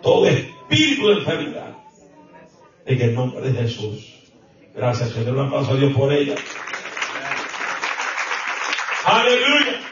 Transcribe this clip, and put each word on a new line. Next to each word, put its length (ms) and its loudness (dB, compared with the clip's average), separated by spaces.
todo 240 6
espíritu 800 2
de 60 8
enfermedad. 600 -4
En 160 0
el 140 2
nombre 260 -4
de 220 0
Jesús. 680 -8
Gracias, 360 -2
Señor. 240 -2
Un 120 0
aplauso 260 0
a 40 2
Dios 160 4
por 200 2
ella. 220 2
Aleluya. 760 4